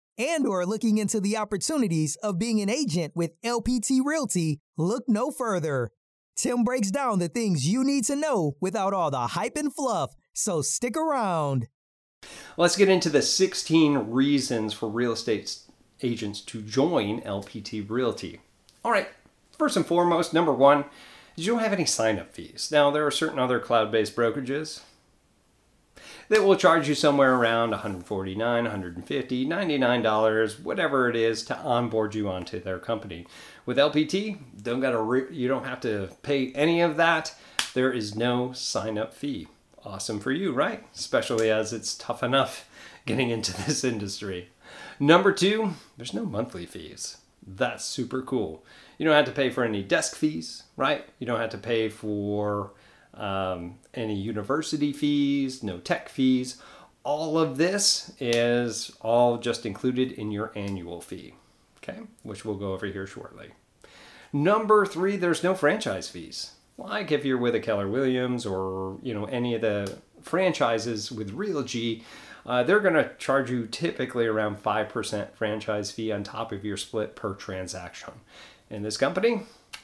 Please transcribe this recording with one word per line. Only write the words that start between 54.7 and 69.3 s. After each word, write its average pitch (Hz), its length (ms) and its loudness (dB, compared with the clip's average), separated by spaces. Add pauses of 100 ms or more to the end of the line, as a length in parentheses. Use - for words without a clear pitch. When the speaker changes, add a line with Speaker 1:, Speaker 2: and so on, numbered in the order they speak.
Speaker 2:
fees, 143 720 0
no 90 160 -6
tech - 280 -4
fees. 127 540 2 (420)
All 156 360 0
of 143 180 2
this 190 600 2
is 120 840 0
all 120 380 4
just 117 260 -2
included 127 460 0
in 107 200 -6
your 104 240 -4
annual 87 460 -6
fee, - 320 -14 (440)
okay? - 240 -12 (200)
Which 104 240 -12
we'll 107 100 -2
go 98 180 -4
over 95 120 -6
here 95 220 -6
shortly. - 420 -16 (800)
Number 208 540 4
three, 196 320 -2
there's 175 260 2
no 185 120 2
franchise 147 520 0
fees. - 440 -12 (260)
Like 196 340 -6
if 143 140 0
you're 131 140 2
with 120 160 2
a 107 40 2
Keller 101 300 0
Williams 127 560 0
or, 95 560 -4
you 120 140 -6
know, 104 100 -4
any 120 300 -2